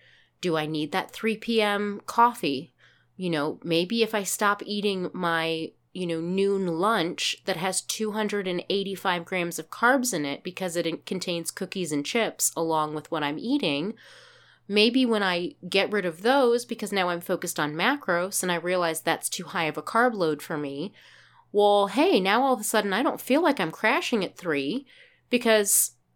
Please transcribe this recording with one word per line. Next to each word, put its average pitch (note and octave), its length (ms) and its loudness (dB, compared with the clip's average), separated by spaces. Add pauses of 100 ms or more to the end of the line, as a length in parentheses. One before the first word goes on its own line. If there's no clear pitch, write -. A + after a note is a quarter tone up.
(400)
Do E3+ 160 0
I D3+ 100 0
need D3+ 280 -4
that - 180 -4
three A3 240 -2
P A3 260 0
M G3+ 440 0
coffee? E3+ 680 0 (460)
You F3+ 120 -2
know, D3 320 -2
maybe F3+ 400 2
if A3 100 0
I G#3+ 80 0
stop G3+ 420 0
eating G3 480 -2
my, E3 600 -2 (200)
you F#3 140 -6
know, E3 160 -2
noon F#3+ 460 0
lunch F3 760 0
that F#3 120 -2
has F#3 240 -4
two G#3+ 300 -4
hundred G3+ 360 -2
and F3+ 220 -4
eighty-five F#3+ 560 -2
grams F3 320 -4
of - 140 -12
carbs B3 420 2
in D#3 100 -2
it C#3 200 -6
because F3+ 320 -6
it E3+ 100 0
in-, E3 140 -2
contains F3 500 -6
cookies F3+ 420 -6
and C#3+ 140 -2
chips - 500 -2
along D#3 380 0
with D3+ 160 -8
what D#3 140 -2
I'm C#3+ 160 -2
eating, G3+ 560 -2 (720)
maybe A3 360 4
when A3 200 2
I F3 320 -2 (120)
get F#3+ 240 2
rid G3+ 140 0
of E3+ 160 -6
those, A#3+ 420 4
because G#3+ 280 -8
now F#3+ 180 2
I'm F3 100 -2
focused F3 400 -4
on D3+ 140 -2
macros F#3+ 680 0
and F3+ 80 0
I F3 60 0
realize E3+ 440 0
that's - 280 -2
too - 160 -8
high E3+ 200 -2
of D3+ 140 -4
a - 20 -6
carb A#3 320 2
load D#3+ 300 0
for E3 120 -6
me, D3 380 -6 (580)
well, G3+ 360 6
hey, C4+ 320 4
now G3 240 4
all C4+ 100 4
of B3 60 0
a G#3 40 -6
sudden G3+ 300 0
I G#3 80 2
don't C4+ 180 -2
feel C#4 220 2
like D4 180 2
I'm E3 120 -2
crashing A#3+ 520 0
at - 140 -8
three D3+ 480 -2 (460)
because A3 640 4 (220)